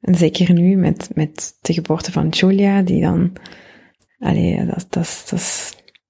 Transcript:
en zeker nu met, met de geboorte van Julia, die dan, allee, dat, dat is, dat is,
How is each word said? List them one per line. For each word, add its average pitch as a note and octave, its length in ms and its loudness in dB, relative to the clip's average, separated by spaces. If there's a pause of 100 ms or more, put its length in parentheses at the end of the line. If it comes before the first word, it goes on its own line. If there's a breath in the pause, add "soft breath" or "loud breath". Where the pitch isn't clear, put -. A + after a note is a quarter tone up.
en F#3 140 2
zeker F3 380 2
nu F3+ 240 4
met, - 380 0
met - 460 -4
de - 120 -4
geboorte E3 400 -4
van D#3 160 0
Julia, G3 540 2
die F3+ 180 2
dan, F3+ 320 0 (840 loud breath)
allee, - 480 0
dat, - 240 -6
dat E3+ 140 -2
is, - 240 -8
dat F3+ 100 -4
is, - 340 -6 (380)